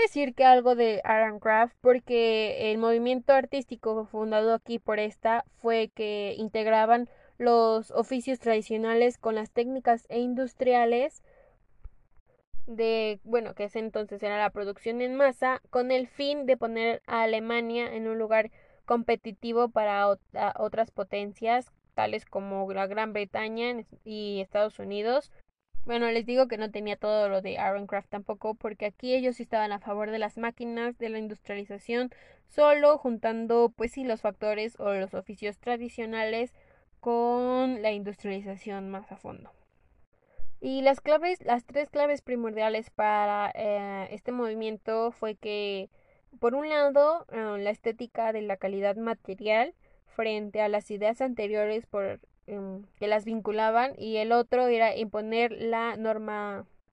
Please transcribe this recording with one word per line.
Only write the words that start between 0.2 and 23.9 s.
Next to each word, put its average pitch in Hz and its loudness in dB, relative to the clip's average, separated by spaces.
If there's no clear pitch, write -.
que 269 6
algo 247 8
de 226 2
Art 220 2
and 208 -12
Craft, 226 2
porque 226 4
el 214 0
movimiento 233 2
artístico 240 0
fundado 220 2
aquí 233 -4
por 214 -2
esta 226 -2
fue 226 0
que 208 -4
integraban 220 2
los 226 4
oficios 247 -2
tradicionales 226 2
con 220 -2
las 214 -6
técnicas 240 0
e 233 -2
industriales 247 0
de, 226 0
bueno, 226 -2
que 208 -4
ese 208 -6
entonces 214 -6
era 208 -2
la 208 2
producción 208 -6
en 254 -2
masa, 262 2
con 254 0
el 254 2
fin 285 -4
de 254 4
poner 226 -2
a 226 0
Alemania 233 -2
en 220 -6
un 220 -4
lugar 220 2
competitivo 233 0
para 208 2
ot-, 202 2
a 208 -2
otras 220 -2
potencias, 220 -4
tales 214 -2
como 196 -6
la 196 -2
Gran 208 -4
Bretaña 220 -4
en-, 233 -8